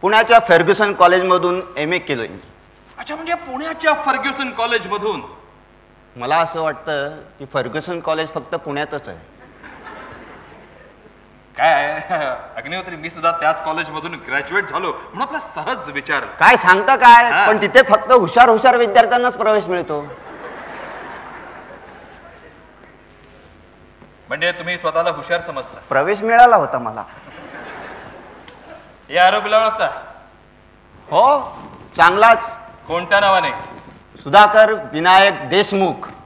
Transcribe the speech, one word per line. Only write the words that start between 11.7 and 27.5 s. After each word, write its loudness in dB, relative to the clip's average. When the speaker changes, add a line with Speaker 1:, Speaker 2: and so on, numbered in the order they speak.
Speaker 2:
आहे? -4
<laughs> -8
अग्निहोत्री, -12
मी -14
सुद्धा -2
त्याच -2
कॉलेजमधून -8
ग्रॅज्युएट -6
झालो -6
म्हणून -10
आपला -8
सहज -10
विचार. -6
Speaker 1:
काय 4
सांगता 4
काय? 8
Speaker 2:
हा. 2
Speaker 1:
पण 2
तिथे 4
फक्त 2
हुशार 6
हुशार 4
विद्यार्थ्यांनाच 2
प्रवेश 0
मिळतो. -6
Speaker 2:
म्हणजे -2
तुम्ही -10
स्वतःला -2
हुशार -6
समजता? -14
Speaker 1:
प्रवेश 0
मिळाला 6
होता 0
मला. -8